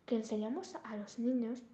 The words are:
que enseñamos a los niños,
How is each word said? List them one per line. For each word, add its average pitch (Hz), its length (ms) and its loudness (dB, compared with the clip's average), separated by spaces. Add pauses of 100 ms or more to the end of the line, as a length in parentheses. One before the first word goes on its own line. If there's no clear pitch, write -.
que 247 100 4
enseñamos 220 580 0 (120)
a 220 100 -6
los 208 240 -6
niños, 240 420 2 (120)